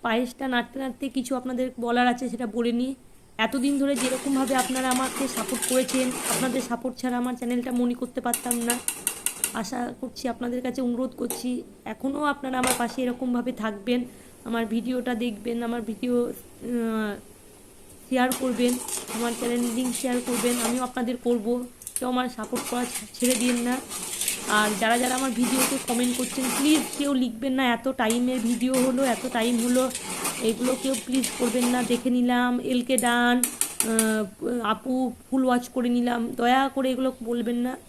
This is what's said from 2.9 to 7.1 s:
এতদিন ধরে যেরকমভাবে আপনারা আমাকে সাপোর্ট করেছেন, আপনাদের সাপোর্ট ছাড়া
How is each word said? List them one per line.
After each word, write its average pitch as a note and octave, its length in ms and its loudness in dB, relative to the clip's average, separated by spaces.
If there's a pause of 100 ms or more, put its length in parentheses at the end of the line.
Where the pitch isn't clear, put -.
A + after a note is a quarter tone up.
এতদিন C4+ 400 2
ধরে C#4 180 2
যেরকমভাবে C4 580 0
আপনারা B3+ 360 2
আমাকে C4 380 0
সাপোর্ট - 400 -2
করেছেন, B3+ 400 2
আপনাদের B3+ 540 0
সাপোর্ট B3 340 -4
ছাড়া B3 200 -2